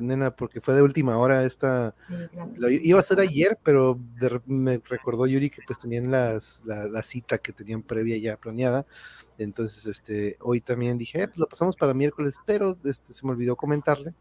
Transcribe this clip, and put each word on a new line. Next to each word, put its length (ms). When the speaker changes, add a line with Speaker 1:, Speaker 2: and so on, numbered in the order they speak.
Speaker 1:
Nena, 320
porque 280
fue 120
de 80
última 360
hora 260
esta, 500
Speaker 2:
Sí, 60
gracias. 260
Speaker 1:
lo 120
i-, 120
iba 180
a 40
ser 160
ayer, 420
pero 380
de 140
re-, 160
me 400
recordó 420
Yuri 220
que 180
pues 120
tenían 300
las, 560
la, 220
la 160
cita 360
que 120
tenían 320
previa 340
ya 200
planeada. 480
Entonces, 480
este, 540
hoy 220
también 360
dije, 260
"Eh, 40
pues 120
lo 100
pasamos 260
para 180
miércoles", 520
pero, 400
este, 280
se 120
me 80
olvidó 240
comentarle 640